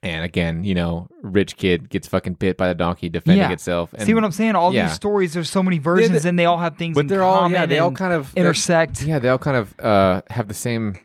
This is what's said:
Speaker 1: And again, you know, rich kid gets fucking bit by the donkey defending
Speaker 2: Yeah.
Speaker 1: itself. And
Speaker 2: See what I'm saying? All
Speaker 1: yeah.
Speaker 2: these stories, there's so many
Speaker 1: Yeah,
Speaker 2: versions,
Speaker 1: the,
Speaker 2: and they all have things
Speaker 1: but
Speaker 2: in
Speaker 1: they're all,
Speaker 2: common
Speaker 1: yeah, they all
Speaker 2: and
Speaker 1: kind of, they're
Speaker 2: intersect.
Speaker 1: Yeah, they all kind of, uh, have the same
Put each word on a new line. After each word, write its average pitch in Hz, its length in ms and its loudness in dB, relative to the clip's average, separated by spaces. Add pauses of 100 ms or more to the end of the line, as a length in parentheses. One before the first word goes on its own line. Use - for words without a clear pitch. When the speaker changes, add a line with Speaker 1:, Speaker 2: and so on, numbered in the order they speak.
Speaker 1:
And 82 240 -6
again, 85 400 -2
you 98 100 0
know, 85 320 -2 (140)
rich 95 340 -2
kid 90 340 0
gets - 200 -6
fucking 92 240 -2
bit 92 240 -2
by 92 100 0
the 90 80 0
donkey 87 320 -4
defending 117 400 2
Speaker 2:
Yeah. 90 60 -2
Speaker 1:
itself. 87 400 -4
And 110 100 -8
Speaker 2:
See 214 100 2
what 226 120 2
I'm 175 80 -4
saying? 220 220 0
All 180 180 2
Speaker 1:
yeah. 107 140 2
Speaker 2:
these 78 80 -2
stories, 202 360 0
there's 165 180 -4
so 190 140 0
many 180 140 2
Speaker 1:
Yeah, 147 60 -2
Speaker 2:
versions, 175 400 2
Speaker 1:
the, 175 40 0
Speaker 2:
and 175 100 0
they 170 60 4
all 170 140 2
have 165 180 -4
things 165 200 -6
Speaker 1:
but 147 60 4
Speaker 2:
in 147 60 0
Speaker 1:
they're 190 160 0
all, 190 160 4
Speaker 2:
common 175 140 2
Speaker 1:
yeah, 175 120 2
they 143 140 0
all 170 80 2
Speaker 2:
and 135 80 -2
Speaker 1:
kind 185 160 -2
of, 151 220 -4
they're 180 100 2
Speaker 2:
intersect. 165 600 2
Speaker 1:
Yeah, 151 160 0
they 123 100 0
all 131 80 2
kind 139 180 -2
of, 107 240 -4
uh, 98 500 4
have 113 200 -6
the 107 40 -8
same 113 520 -4